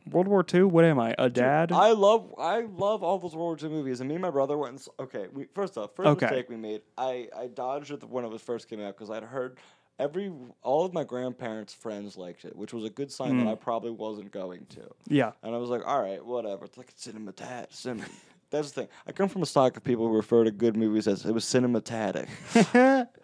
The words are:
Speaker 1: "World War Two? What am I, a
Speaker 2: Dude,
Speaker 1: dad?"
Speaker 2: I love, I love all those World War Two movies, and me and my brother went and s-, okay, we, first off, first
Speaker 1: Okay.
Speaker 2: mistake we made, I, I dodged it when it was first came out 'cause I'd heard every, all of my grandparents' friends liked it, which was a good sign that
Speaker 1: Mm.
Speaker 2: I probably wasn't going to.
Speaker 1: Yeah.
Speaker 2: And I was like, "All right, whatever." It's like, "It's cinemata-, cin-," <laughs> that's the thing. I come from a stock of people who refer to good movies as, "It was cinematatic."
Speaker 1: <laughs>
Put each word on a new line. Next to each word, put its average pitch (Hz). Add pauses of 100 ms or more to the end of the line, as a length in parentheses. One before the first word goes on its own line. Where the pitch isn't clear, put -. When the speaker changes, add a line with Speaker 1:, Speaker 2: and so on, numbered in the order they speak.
(100)
Speaker 1:
"World 170
War 196
Two? 180
What 165
am 160
I, 117
a 131
Speaker 2:
Dude, 120
Speaker 1:
dad?" 143
Speaker 2:
I 202
love, 214
I 190
love 202
all 185
those 170
World 165
War 165
Two 151
movies, 131
and 131
me 151
and 185
my 180
brother 139
went 131
and 135
s-, - (100)
okay, 131
we, 135
first 196
off, 104
first 180
Speaker 1:
Okay. 139
Speaker 2:
mistake 127
we 117
made, 107 (160)
I, 127
I 123
dodged 135
it 131
when 120
it -
was 110
first 117
came 110
out 101
'cause 107
I'd 110
heard 127 (420)
every, 175 (320)
all 147
of 185
my 156
grandparents' 123
friends 104
liked 90
it, 87
which 104
was 110
a 110
good 139
sign 131
that 120
Speaker 1:
Mm. 110
Speaker 2:
I -
probably 117
wasn't 104
going 92
to. - (180)
Speaker 1:
Yeah. 127 (100)
Speaker 2:
And 113
I 117
was 120
like, 120
"All 135
right, 95
whatever." 107
It's -
like, 123
"It's -
cinemata-, 110
cin-," 117 (240)
<laughs> -
that's 147
the -
thing. 101 (180)
I -
come 196
from 185
a 143
stock 131
of -
people 117
who 110
refer 117
to 110
good 107
movies 110
as, 90
"It 104
was 113
cinematatic." 113 (260)
Speaker 1:
<laughs> 254 (160)